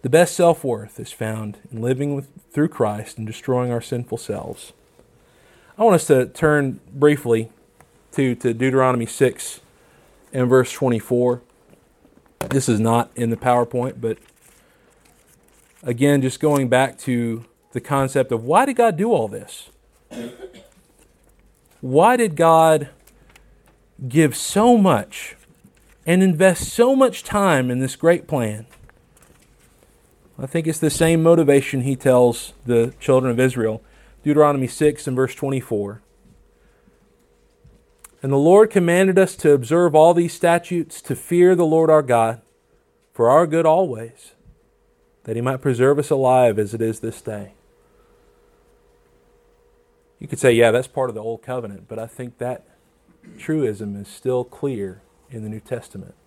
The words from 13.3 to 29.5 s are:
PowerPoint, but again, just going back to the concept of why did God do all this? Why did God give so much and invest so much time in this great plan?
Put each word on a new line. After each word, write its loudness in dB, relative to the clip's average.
PowerPoint, -2
but -6
again, 0
just -4
going 0
back 0
to -4
the -8
concept -2
of -4
why 2
did -6
God 2
do -2
all -2
this? -16
Why 2
did -2
God 4
give 2
so 2
much 0
and 2
invest 2
so 2
much 0
time 0
in -4
this -4
great 0
plan? -4